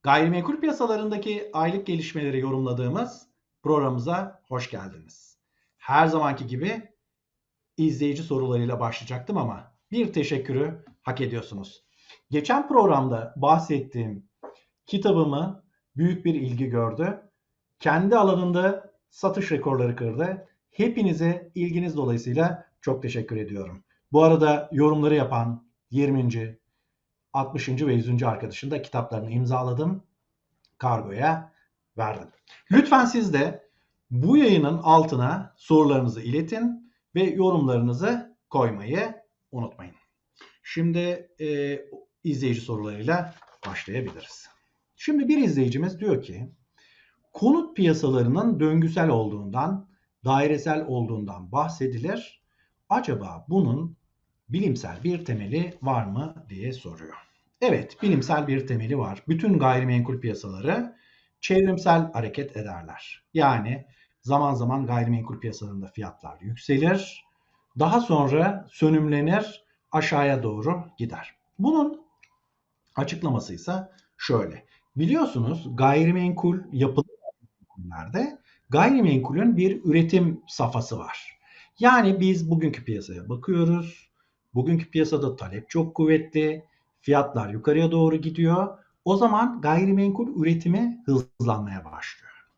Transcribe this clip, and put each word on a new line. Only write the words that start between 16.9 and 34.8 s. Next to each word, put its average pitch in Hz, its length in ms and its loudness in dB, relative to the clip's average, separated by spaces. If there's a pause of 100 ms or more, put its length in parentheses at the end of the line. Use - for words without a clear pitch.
Kendi 185 360 4
alanında 185 720 2 (180)
satış 190 440 -2
rekorları 127 440 0
kırdı. 139 520 -4 (220)
Hepinize 175 840 0
ilginiz 170 420 -2
dolayısıyla 127 720 -2 (140)
çok 131 220 -4
teşekkür 117 340 -6
ediyorum. 98 480 -10 (280)
Bu 151 100 8
arada 156 500 6
yorumları 151 420 4
yapan 120 520 -2 (240)
yirminci, 120 680 -2 (720)
altmışıncı 135 540 -4
ve 127 80 2
yüzüncü 120 320 0
arkadaşın 107 440 -6
da 151 120 -4
kitaplarını - 480 -6
imzaladım. 127 720 -2 (760)
Kargoya 127 760 -2 (460)
verdim. 107 300 -6 (420)
Lütfen 262 340 6
siz 226 280 0
de 147 360 -2 (420)
bu 151 260 4
yayının 170 420 4
altına 160 800 2